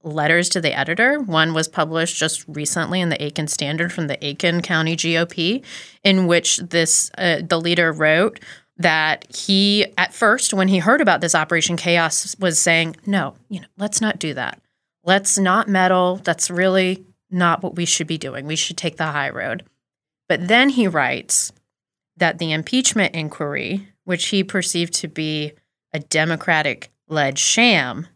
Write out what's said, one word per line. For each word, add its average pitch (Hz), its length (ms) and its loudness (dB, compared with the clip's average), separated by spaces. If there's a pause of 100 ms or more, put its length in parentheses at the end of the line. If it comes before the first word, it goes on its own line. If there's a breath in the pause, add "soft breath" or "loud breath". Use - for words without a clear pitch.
letters 160 460 2
to 185 100 -2
the 160 180 0
editor. 208 420 0
One 165 340 2
was 160 140 0
published 160 500 -2
just 156 300 -4
recently 156 520 -4
in 175 100 0
the 151 140 -2
Aiken 147 240 -6
Standard 156 460 -4
from 160 140 -4
the 143 160 -6
Aiken 170 380 -2
County 160 340 0
G 165 220 -2
O 170 80 2
P, 180 380 -4 (400 loud breath)
in 190 240 4
which 170 300 2
this, 165 600 0
uh, 175 240 0
the 170 180 0
leader 170 320 2
wrote, 156 480 2 (380 loud breath)
that 156 480 0 (100)
he, 202 500 2 (120)
at - 160 0
first, 233 400 0
when 190 140 2
he 190 120 4
heard 233 220 4
about 180 200 2
this 170 140 0
Operation 160 420 0
Chaos, 170 640 0
was 180 180 0
saying, 165 380 2 (100)
"No, 190 300 -2 (140)
you 190 120 -10
know, - 60 -20 (100)
let's 208 240 -4
not 214 180 -2
do 156 140 -6
that. - 280 -8 (420)
Let's 196 340 2
not 190 300 2
meddle. 185 500 2
That's 175 320 -2
really 185 540 2 (260)
not 180 320 2
what 170 140 -6
we 175 100 -2
should 165 220 -2
be 160 100 -4
doing. 139 280 -10
We 156 100 -6
should 180 220 -4
take 160 200 -6
the 160 100 -2
high 143 220 -4
road." 117 340 -6 (640)
But 175 200 0
then 240 220 4
he 247 180 4
writes 135 640 0 (680)
that 165 220 0
the 160 120 -4
impeachment 208 640 0
inquiry, 160 760 -6 (180)
which 175 220 -4
he 190 160 0
perceived 175 520 -2
to - 120 -4
be 151 440 -4 (420)
a 156 60 -4
Democratic-led 151 1400 -2
sham 170 800 2